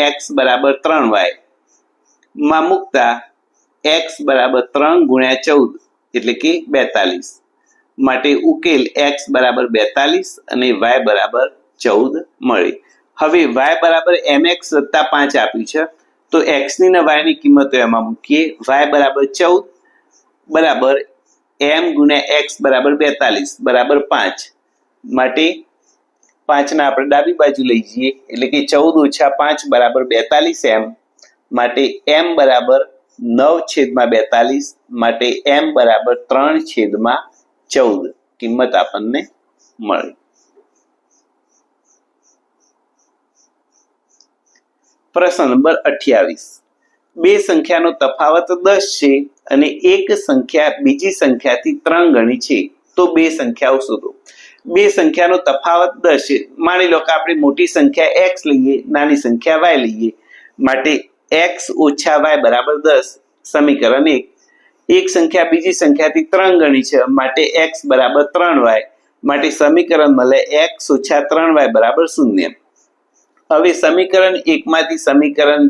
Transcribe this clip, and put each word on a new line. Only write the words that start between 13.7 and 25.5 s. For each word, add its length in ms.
બરાબર 320
એમ 200
એક્સ 240
વત્તા 360
પાંચ 300
આપ્યું 300
છે, 120
તો 60
એક્સ 240
ની 140
ને 140
વાય 180
ની 160
કિંમતો 320
એમાં 240
મૂકીએ. 340
વાય 260
બરાબર 320
ચૌદ, 240
બરાબર 460
એમ 260
ગુણ્યા 400
એક્સ 240
બરાબર 400
બેતાલીસ 500
બરાબર 340
પાંચ. 260
માટે 420